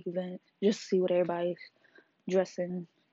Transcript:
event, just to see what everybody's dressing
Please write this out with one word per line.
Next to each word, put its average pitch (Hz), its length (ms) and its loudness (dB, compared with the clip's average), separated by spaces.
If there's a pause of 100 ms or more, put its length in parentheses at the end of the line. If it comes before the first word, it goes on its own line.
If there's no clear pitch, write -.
event, 180 340 -6 (220)
just 208 200 2
to - 40 -14
see 185 140 2
what 185 100 2
everybody's 175 480 0 (720)
dressing 180 560 -2 (280)